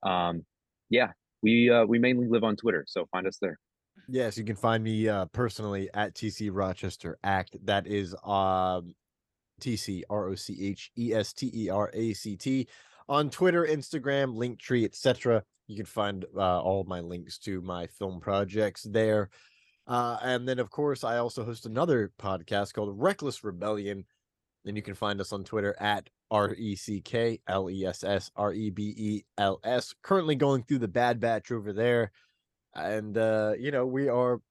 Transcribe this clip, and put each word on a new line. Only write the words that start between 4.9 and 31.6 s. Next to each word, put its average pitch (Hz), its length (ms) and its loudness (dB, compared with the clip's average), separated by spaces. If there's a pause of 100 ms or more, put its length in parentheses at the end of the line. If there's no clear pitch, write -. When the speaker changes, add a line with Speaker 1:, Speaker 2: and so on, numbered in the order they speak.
Speaker 2:
uh, 101 160 0
personally 101 680 -2
at 101 220 -2
T 107 140 -4
C 104 200 -6
Rochester 92 760 -4
Act. 95 420 0
That 98 220 2
is, 98 360 -4
um, 92 680 0 (680)
T 120 160 -4
C 98 340 -6
R 104 200 -2
O 98 60 -4
C 98 340 -8
H - 280 -10
E 117 160 -2
S 107 200 0
T 131 200 -6
E 110 160 -4
R 101 240 0
A 113 200 -2
C 101 240 -8
T 131 300 -2 (420)
on 143 200 2
Twitter, 175 360 2
Instagram, 139 680 -2
Linktree, 120 500 0
et - 100 -4
cetera. 120 480 4 (240)
You 107 100 -12
can 104 80 -8
find, 101 400 -2 (120)
uh, 92 240 4
all 95 220 2
my 90 160 -6
links 87 400 -12
to 98 220 -6
my 87 260 -8
film 95 320 -8
projects 101 640 0
there. 107 460 2 (580)
Uh, 120 340 -2
and 123 260 -2
then, 127 120 -2
of 113 100 -2
course, 147 340 -2
I 117 140 0
also 120 260 -2
host 117 220 -10
another 117 540 2
podcast 98 540 -2
called 101 260 -4
Reckless 151 440 -2
Rebellion. 101 600 -4 (600)
And 101 120 -6
you 104 60 -6
can 101 100 -8
find 101 260 -2
us 98 140 -6
on 98 100 -6
Twitter 101 360 -2
at 104 300 0 (200)
R 104 240 2
E 104 220 -4
C 98 260 -6
K 117 460 0
L 95 220 0
E 95 140 -4
S 90 200 -4
S 95 320 0
R 104 180 0
E 107 160 -4
B 104 260 -6
E 107 300 -4 (140)
L 98 240 2
S. 120 400 -2
Currently 165 320 2
going 135 280 2
through 139 160 0
the 117 80 -2
Bad 120 320 2
Batch 113 320 0
over 107 220 -6